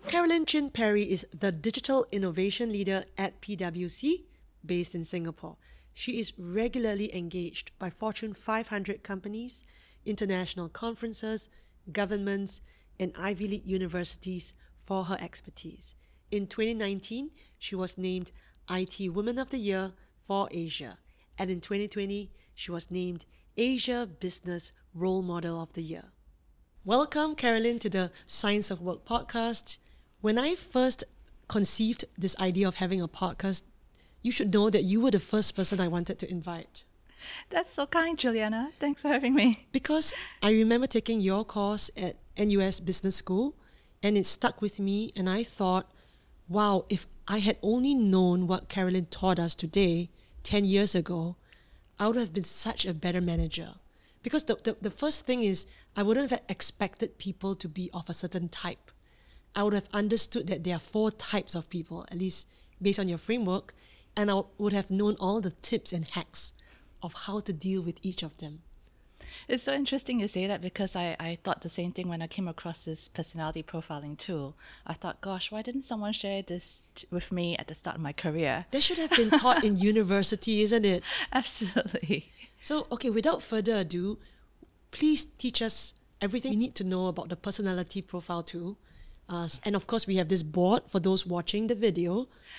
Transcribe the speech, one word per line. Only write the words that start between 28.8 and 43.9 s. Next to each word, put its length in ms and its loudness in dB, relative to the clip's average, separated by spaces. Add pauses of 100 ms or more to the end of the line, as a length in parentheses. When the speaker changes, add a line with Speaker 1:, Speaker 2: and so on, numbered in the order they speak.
Speaker 1:
Work 220 -6
podcast. 760 -2 (440)
When 160 2
I 180 2
first 480 0 (440)
conceived 580 2 (120)
this 220 -2
idea 280 2
of 80 0
having 260 0
a 60 -2
podcast, 560 -4 (600)
you 80 0
should 220 2
know 160 6
that 140 6
you 160 4
were 120 6
the 80 4
first 360 0
person 240 2
I 80 2
wanted 320 -2
to 120 -8
invite. 540 -8 (640)
Speaker 2:
That's 260 -2
so 100 0
kind, 320 2
Juliana. 640 2
Thanks 220 0
for 80 2
having 260 4
me. 360 6
Speaker 1:
Because 420 4 (280)
I 100 6
remember 360 6
taking 320 0
your 260 2
course 500 0
at 200 -4 (200)
N 140 2
U 120 6
S 180 0
Business 360 0
School, 400 0 (460)